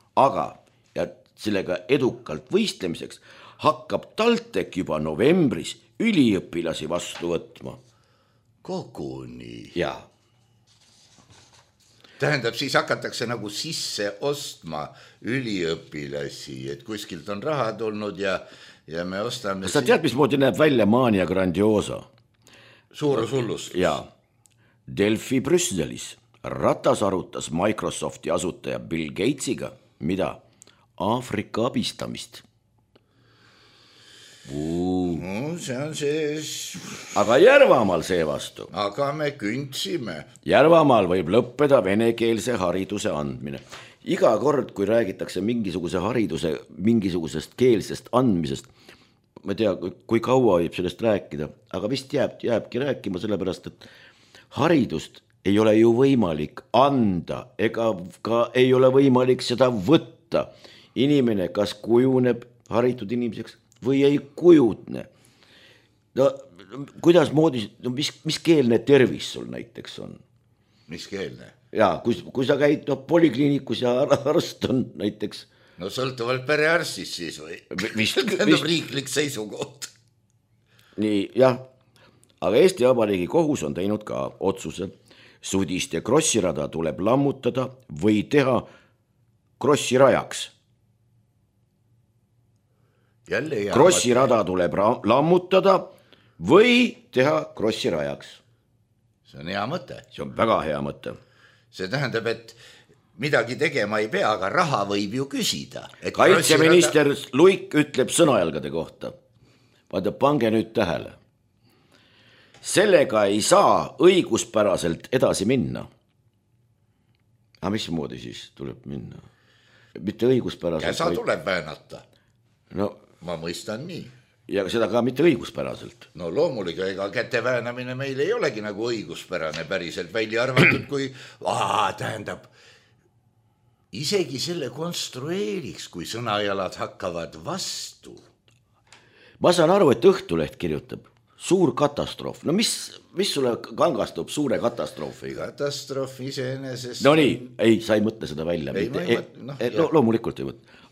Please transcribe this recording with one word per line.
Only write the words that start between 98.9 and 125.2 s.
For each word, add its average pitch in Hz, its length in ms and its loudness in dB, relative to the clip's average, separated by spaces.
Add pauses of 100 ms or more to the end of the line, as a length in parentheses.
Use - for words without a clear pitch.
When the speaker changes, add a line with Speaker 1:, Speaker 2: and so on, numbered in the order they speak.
Speaker 2:
See 67 120 -18
on 80 100 -10
hea 101 140 -4
mõte. 139 400 -8
Speaker 1:
See - 180 -14
on 69 80 -10
väga 98 300 2
hea 73 180 -4
mõte. 71 340 -8 (520)
Speaker 2:
See 92 260 -10
tähendab, 117 360 -4
et - 260 -8 (640)
midagi 123 420 0
tegema 117 400 0
ei 107 80 0
pea, 180 240 0
aga 95 180 -2
raha 135 360 0
võib 101 280 -2
ju 135 140 -4
küsida. 71 560 -6 (140)
Et 92 180 -8
Speaker 1:
Kaitseminister 156 920 6
Speaker 2:
krossirada- - 280 -4
Speaker 1:
Luik 180 380 4
ütleb 139 340 2
sõnajalgade 82 640 2
kohta. 76 400 -8 (800)
Vaata, 98 200 -2
pange 127 400 2
nüüd 110 220 0
tähele. 80 400 -2 (1500)
Sellega 123 640 4
ei 101 160 2
saa 110 560 4
õiguspäraselt 104 1120 2
edasi 98 360 2
minna. 73 400 -2 (1700)
Aga 95 160 -4
mismoodi 78 480 -6
siis 58 340 -16
tuleb 64 320 -14
minna? 65 340 -12 (760)
Mitte 104 320 -4
õiguspäraselt, 85 580 0
Speaker 2:
Käsa 110 200 -2
Speaker 1:
vaid 170 100 -2
Speaker 2:
tuleb 101 300 -4
väänata. 82 560 -6 (680)
Speaker 1:
No. 98 180 -4 (260)
Speaker 2:
Ma 87 200 -12
mõistan 98 520 -10
nii. 185 160 -14 (460)
Speaker 1:
Ja 98 180 -2
seda 113 200 0
ka 117 140 0
mitte 127 240 0